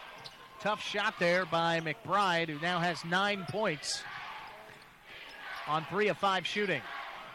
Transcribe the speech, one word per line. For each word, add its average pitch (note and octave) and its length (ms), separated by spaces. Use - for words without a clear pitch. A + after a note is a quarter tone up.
Tough G3+ 220
shot G#3 380
there F3+ 280
by E3 340
McBride, E3+ 680
who D3 100
now F3 200
has E3+ 240
nine F#3+ 460
points F#3+ 540
on D#3 180
three G3 240
of E3 100
five F#3+ 260
shooting. F#3 360